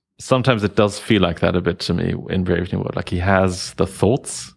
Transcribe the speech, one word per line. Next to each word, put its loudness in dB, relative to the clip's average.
sometimes 2
it -2
does 2
feel 2
like 0
that 2
a 2
bit -2
to -2
me -2
in 0
Brave -2
New -2
World. -6
Like, -6
he -2
has 0
the 0
thoughts, -2